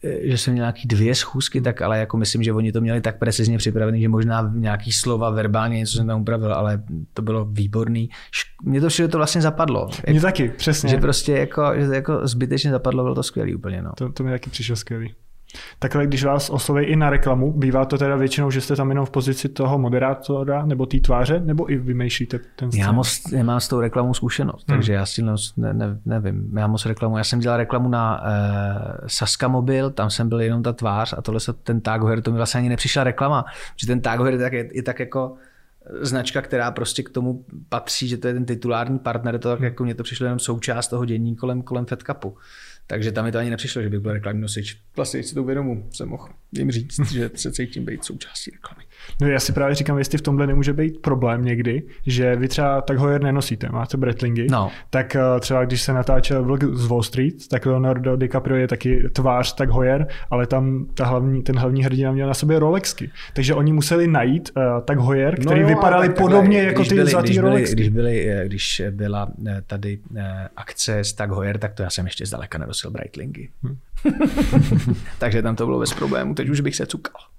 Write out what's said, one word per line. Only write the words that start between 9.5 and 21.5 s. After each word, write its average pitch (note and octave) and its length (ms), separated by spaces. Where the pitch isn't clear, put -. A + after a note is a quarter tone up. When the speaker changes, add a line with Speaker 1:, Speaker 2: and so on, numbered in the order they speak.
Speaker 2:
Mně - 100
Speaker 1:
Jak-, D3+ 60
Speaker 2:
taky, F3+ 260
přesně. D3 420
Speaker 1:
že C3+ 60
prostě C#3+ 360
jako, C#3 440
že C#3+ 100
to C3+ 60
jako C#3 360
zbytečně C3 420
zapadlo, B2+ 320
bylo B2+ 120
to C#3+ 80
skvělý G#2 320
úplně, F#2 280
no. D#2+ 140
Speaker 2:
To, B2+ 160
to - 120
mi B2+ 60
taky B2 200
přišlo A#2 260
skvělý. A2+ 380
Takhle, C#3+ 280
když C#3 180
vás C#3+ 260
osloví C#3+ 340
i D3+ 120
na D3+ 140
reklamu, C#3 420
bývá C3+ 320
to C3+ 140
teda C#3 180
většinou, C3+ 340
že C3 100
jste C#3 160
tam C3+ 120
jenom C#3 180
v - 40
pozici C3+ 380
toho C3+ 300
moderátora C3+ 880
nebo C3 200
té C3 140
tváře, B2 400
nebo D#3 320